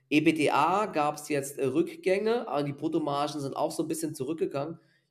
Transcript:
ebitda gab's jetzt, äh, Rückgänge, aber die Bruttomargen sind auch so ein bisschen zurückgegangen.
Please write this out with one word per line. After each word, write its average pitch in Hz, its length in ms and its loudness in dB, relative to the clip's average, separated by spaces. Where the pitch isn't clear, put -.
ebitda 156 760 4
gab's 151 440 -2
jetzt, 139 280 -2
äh, 135 80 0
Rückgänge, 190 800 0
aber 143 140 0
die 143 120 -2
Bruttomargen 151 680 -2
sind 139 140 -4
auch 156 160 0
so 165 100 -4
ein 151 60 -2
bisschen 160 260 -4
zurückgegangen. 160 640 -4